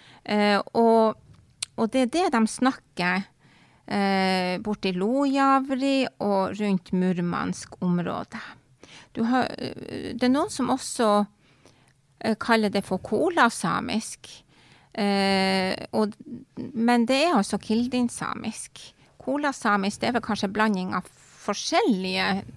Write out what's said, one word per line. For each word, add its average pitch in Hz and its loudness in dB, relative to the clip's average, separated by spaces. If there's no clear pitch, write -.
Eh, 208 2
og, 226 6
og 226 0
det 262 2
er 233 -4
det 359 2
de 220 4
snakker, 190 -2
eh, 190 2
bort 208 -4
i 190 0
Lojavri 269 2
og 196 0
rundt 202 0
Murmansk 180 -2
område. 180 -2
Du 220 -4
har, 247 2
eh, - -10
det 240 -2
er 247 4
noen 311 0
som - -2
også, 214 2
eh, 220 0
kaller 220 2
det 196 -2
for 185 -4
kolasamisk. 233 0
Eh, 190 0
og, 214 0
men 233 0
det 262 4
er 339 2
altså 208 2
kildinsamisk. - -4
Kolasamisk, 254 -2
det 226 -2
er 240 0
vel 247 0
kanskje 202 -4
blanding 208 0
av 185 -4
forskjellige, 190 0